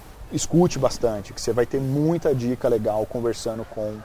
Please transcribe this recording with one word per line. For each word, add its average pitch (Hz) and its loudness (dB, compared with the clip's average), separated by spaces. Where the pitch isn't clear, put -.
escute 160 2
bastante, 113 0
que - -10
você 117 0
vai 120 4
ter 135 -2
muita 151 2
dica 123 0
legal 107 2
conversando 113 -4
com 107 -6